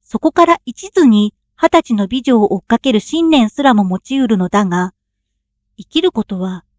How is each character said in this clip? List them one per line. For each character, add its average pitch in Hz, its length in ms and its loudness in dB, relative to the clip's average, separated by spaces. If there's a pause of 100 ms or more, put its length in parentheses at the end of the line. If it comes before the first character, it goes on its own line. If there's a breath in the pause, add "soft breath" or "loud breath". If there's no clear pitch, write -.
そ - 160 -10
こ 311 140 0
か 339 160 4
ら 339 180 2
一 370 260 -14
途 339 140 2
に 208 300 2 (200)
二 330 140 0
十 330 140 2
歳 240 100 -4
の 202 140 -2
美 247 160 -6
女 240 180 2
を 202 140 0
追 - 20 -8
っ - 80 -10
か 233 140 -2
け 269 120 -2
る 214 80 2
信 320 300 -2
念 247 220 2
す 285 100 -8
ら 262 140 4
も 208 80 2
持 185 160 -4
ち 269 180 -6
得 254 120 0
る 214 80 2
の 180 120 -2
だ 202 160 0
が、 180 300 -4 (840)
生 - 80 -18
き - 160 -4
る 359 100 0
こ 214 120 -6
と 190 160 -8
は 185 260 -8 (140)